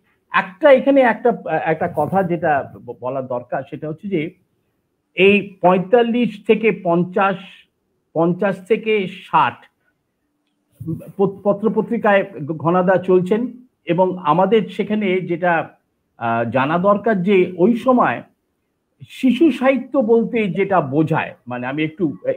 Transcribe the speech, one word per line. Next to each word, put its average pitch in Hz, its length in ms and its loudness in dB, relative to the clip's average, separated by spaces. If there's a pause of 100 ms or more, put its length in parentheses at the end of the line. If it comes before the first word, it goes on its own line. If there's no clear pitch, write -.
(320)
একটা, 190 400 2
এখানে 269 300 6
একটা, 233 360 2 (280)
একটা 160 300 -2
কথা 156 280 0
যেটা 156 480 -2 (140)
ব-, 120 160 -12
বলা 131 200 -6
দরকার, 123 480 -6
সেটা 151 200 -12
হচ্ছে 160 180 -12
যে 175 220 -4 (840)
এই 196 460 2
পঁয়তাল্লিশ 226 840 2
থেকে 220 240 2 (120)
পঞ্চাশ, 180 520 0 (800)
পঞ্চাশ 180 540 -2
থেকে 214 400 -2
ষাট 143 500 -2 (1600)
প-, 196 260 -4
পত্রপত্রিকায় 202 800 -2 (220)
ঘনাদা 175 520 0
চলছেন, 185 500 0 (380)
এবং 180 340 0
আমাদের 190 500 2
সেখানে 202 520 -4
যেটা, 165 480 -2 (480)
আহ, 117 320 -2
জানা 135 280 0
দরকার 202 460 0
যে 185 340 2
ওই 214 180 4
সময় 226 480 0 (840)
শিশু 262 420 2
সাহিত্য 269 480 0
বলতে 226 480 2
যেটা 185 340 0
বোঝায়, 139 520 -2 (140)
মানে, 123 200 -8
আমি 143 160 -4
একটু 156 340 -4 (200)